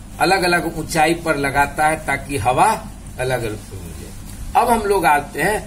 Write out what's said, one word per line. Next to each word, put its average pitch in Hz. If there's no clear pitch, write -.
अलग 180
अलग 170
ऊंचाई 156
पर 165
लगाता 143
है 156
ताकि 139
हवा 131
अलग 127
अलग 107
मिले। -
अब 240
हम 226
लोग 196
आते 143
हैं 196